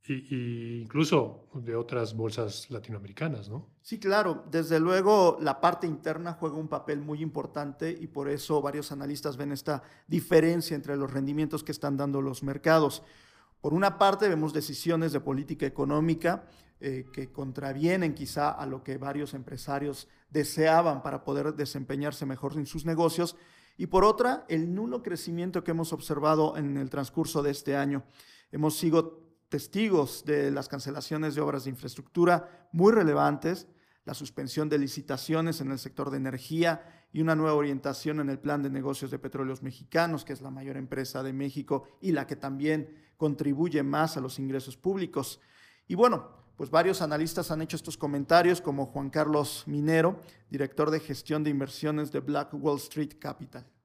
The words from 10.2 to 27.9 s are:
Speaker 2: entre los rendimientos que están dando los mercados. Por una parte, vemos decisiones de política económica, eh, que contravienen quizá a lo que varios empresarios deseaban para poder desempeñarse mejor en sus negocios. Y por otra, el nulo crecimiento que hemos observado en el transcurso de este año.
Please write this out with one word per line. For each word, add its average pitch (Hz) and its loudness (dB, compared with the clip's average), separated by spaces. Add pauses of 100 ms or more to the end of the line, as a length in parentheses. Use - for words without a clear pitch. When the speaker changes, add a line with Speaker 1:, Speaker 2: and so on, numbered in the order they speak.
Speaker 2:
entre 143 -4
los 135 -2
rendimientos 147 -2
que - -8
están 143 -2
dando 139 -2
los 135 -4
mercados. 151 4 (580)
Por 151 0
una 190 2
parte, 196 6
vemos 156 2
decisiones 160 0
de 139 0
política 143 -4
económica, 160 0 (320)
eh, 131 -6
que 131 -10
contravienen 143 0
quizá 143 -2
a 139 -6
lo 131 -8
que 135 -8
varios 139 -6
empresarios 139 -6 (220)
deseaban 156 4
para 139 -6
poder 143 -2
desempeñarse 143 -4
mejor 135 -6
en 147 -4
sus 151 -8
negocios. 165 2 (400)
Y - -4
por 185 6
otra, 240 4
el 165 0
nulo 233 -4
crecimiento 170 -4
que 170 -2
hemos 165 -2
observado 151 2
en 143 -2
el 135 -4
transcurso 147 -2
de 143 2
este 139 -2
año. 139 0 (480)